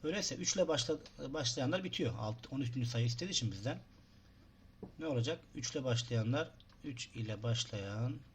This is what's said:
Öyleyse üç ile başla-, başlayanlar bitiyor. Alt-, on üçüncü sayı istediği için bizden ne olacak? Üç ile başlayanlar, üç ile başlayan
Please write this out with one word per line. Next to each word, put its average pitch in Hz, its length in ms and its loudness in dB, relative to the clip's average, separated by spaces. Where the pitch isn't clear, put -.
Öyleyse 175 320 0
üç 175 200 0
ile 180 120 6
başla-, 156 320 4
başlayanlar 151 500 2
bitiyor. 180 340 0
Alt-, 110 340 -4
on 135 100 0
üçüncü 120 280 0
sayı 120 160 2
istediği 175 260 0
için 113 200 2
bizden 110 280 -4
ne 160 80 -2
olacak? 139 320 2
Üç 127 160 -4
ile 143 120 -2
başlayanlar, 120 680 2
üç 139 240 -6
ile 107 360 -4
başlayan 117 760 0